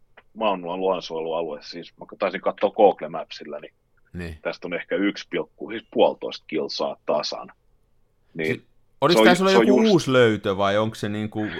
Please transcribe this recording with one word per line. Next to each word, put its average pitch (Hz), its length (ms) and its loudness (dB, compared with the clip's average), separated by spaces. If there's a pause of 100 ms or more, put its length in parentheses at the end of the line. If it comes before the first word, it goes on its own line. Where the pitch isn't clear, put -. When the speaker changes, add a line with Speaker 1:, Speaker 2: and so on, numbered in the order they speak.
(340)
Speaker 1:
Maunuan 95 460 -4
luonnonsuojelualue, 82 840 -4
siis - 360 -16
mä - 80 -18 (140)
taisin 95 220 -2
katsoa 98 300 0
Google 87 380 4
Mapsillä, 76 500 -12
niin 76 140 -20 (400)
Speaker 2:
Niin. 85 280 -10
Speaker 1:
tästä 85 260 -8
on 87 60 -8
ehkä 85 220 -6
yksi 98 340 -2
pilkku, 78 420 -8
siis 110 220 -10
puolitoista 73 540 2
kilsaa 71 580 -4
tasan. - 460 -2 (840)
Niin 80 220 -2
Speaker 2:
Si-, - 100 -14 (360)
olis 147 120 0
Speaker 1:
se 113 60 4
on 110 60 8
Speaker 2:
tää - 60 8
Speaker 1:
ju-, - 40 6
Speaker 2:
sulla 190 160 2
Speaker 1:
se 190 60 6
on 233 100 4
Speaker 2:
joku 233 140 4
Speaker 1:
just 220 100 4
Speaker 2:
uusi 135 220 2
löytö 107 440 4
vai 98 200 2
onks 110 220 -2
se 107 100 -4
niinku 107 300 -6 (200)